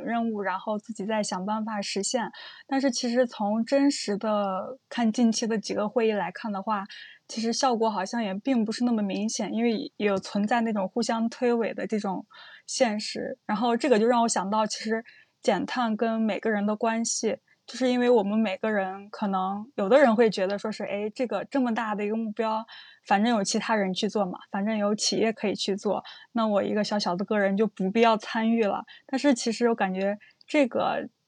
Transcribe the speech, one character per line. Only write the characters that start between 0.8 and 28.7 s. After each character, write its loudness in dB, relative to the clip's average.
己 -6
再 0
想 -4
办 -2
法 -6
实 -4
现。 -2
但 0
是 2
其 -4
实 2
从 -2
真 4
实 -4
的 -2
看 2
近 4
期 -2
的 0
几 -6
个 0
会 2
议 4
来 -2
看 -8
的 -6
话， -2
其 -8
实 0
效 2
果 2
好 -4
像 -4
也 -4
并 2
不 0
是 -2
那 2
么 2
明 -2
显， -4
因 0
为 0
有 2
存 -2
在 2
那 0
种 0
互 -2
相 0
推 0
诿 0
的 -6
这 -2
种 -4
现 0
实。 -8
然 0
后 2
这 0
个 6
就 4
让 4
我 4
想 -2
到， 2
其 -8
实 -2
减 2
碳 -2
跟 0
每 0
个 -2
人 0
的 0
关 -2
系， -2
就 -14
是 2
因 2
为 4
我 6
们 0
每 0
个 -4
人 -2
可 -4
能 -2
有 -2
的 6
人 8
会 6
觉 0
得 -2
说 -6
是， -8
哎， -4
这 -2
个 -4
这 -2
么 2
大 -2
的 -2
一 -2
个 -2
目 -4
标， -2
反 4
正 4
有 0
其 0
他 0
人 0
去 -2
做 0
嘛， -8
反 -2
正 0
有 0
企 0
业 2
可 -4
以 0
去 -2
做， -2
那 0
我 2
一 -2
个 2
小 -2
小 0
的 -2
个 0
人 2
就 2
不 -2
必 2
要 6
参 -2
与 4
了。 -2